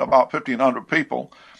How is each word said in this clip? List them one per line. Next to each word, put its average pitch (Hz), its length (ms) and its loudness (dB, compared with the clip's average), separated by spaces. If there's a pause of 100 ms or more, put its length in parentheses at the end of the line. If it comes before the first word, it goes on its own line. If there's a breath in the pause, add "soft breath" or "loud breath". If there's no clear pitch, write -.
about 131 320 2
fifteen 135 280 -4
hundred 123 280 0
people, 135 440 -4 (280 soft breath)